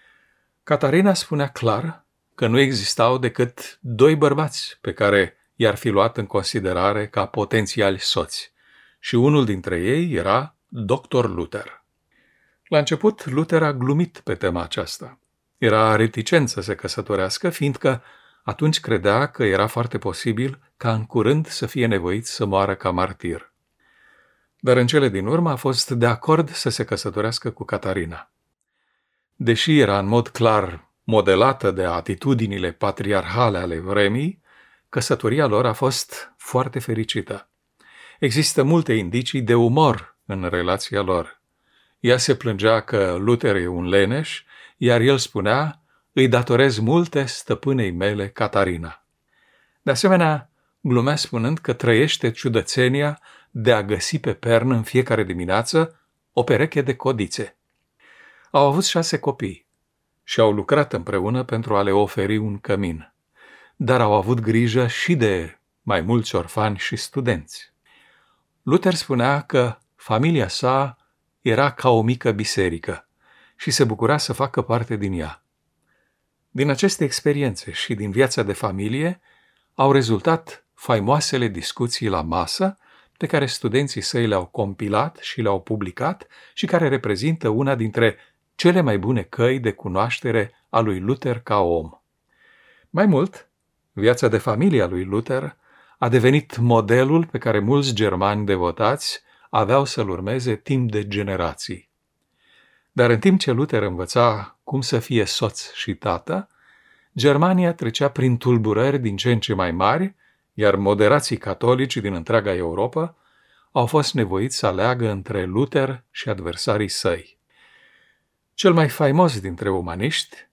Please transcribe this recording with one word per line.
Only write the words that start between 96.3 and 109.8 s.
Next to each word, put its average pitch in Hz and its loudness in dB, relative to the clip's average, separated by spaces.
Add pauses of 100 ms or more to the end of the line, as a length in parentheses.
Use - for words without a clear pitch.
modelul 120 4
pe 151 -6
care 107 0
mulți 131 0
germani 104 0
devotați 98 -2 (320)
aveau 113 2
să-l 104 -4
urmeze 107 -4
timp 123 -2
de 104 -4
generații. 95 -6 (1000)
Dar 120 4
în 117 4
timp 190 6
ce 139 0
Luther 120 0
învăța 101 0
cum 135 -4
să 120 -2
fie 113 0
soț - -4
și - -8
tată, 131 -6 (680)
Germania 170 4
trecea 139 -2
prin 127 0
tulburări 120 2
din 104 -4
ce 123 0
în 113 2
ce 107 -4
mai 92 0
mari, 120 0 (380)